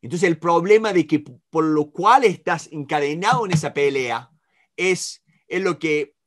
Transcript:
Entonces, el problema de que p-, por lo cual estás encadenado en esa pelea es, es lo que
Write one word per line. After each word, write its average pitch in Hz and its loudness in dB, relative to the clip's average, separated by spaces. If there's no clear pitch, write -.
Entonces, 165 -2
el 165 0
problema 180 2
de 165 2
que 151 0
p-, 147 -8
por 160 0
lo 151 0
cual 233 4
estás 175 -2
encadenado 160 -2
en 185 -4
esa 160 -4
pelea 131 -2
es, 185 -4
es 180 -4
lo 180 -2
que 151 -4